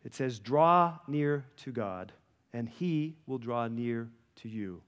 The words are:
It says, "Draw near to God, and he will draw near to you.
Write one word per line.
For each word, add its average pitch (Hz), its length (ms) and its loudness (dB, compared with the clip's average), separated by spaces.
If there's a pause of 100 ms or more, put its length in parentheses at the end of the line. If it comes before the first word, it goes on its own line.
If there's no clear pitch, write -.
It 120 100 -14
says, 127 260 -4
"Draw 165 680 4
near 147 380 0 (120)
to - 140 -10
God, 98 420 -6 (380)
and 117 180 -4
he 160 560 -2
will 131 140 -4
draw 117 280 -2
near 117 440 -2 (240)
to - 140 -14
you. 98 380 -8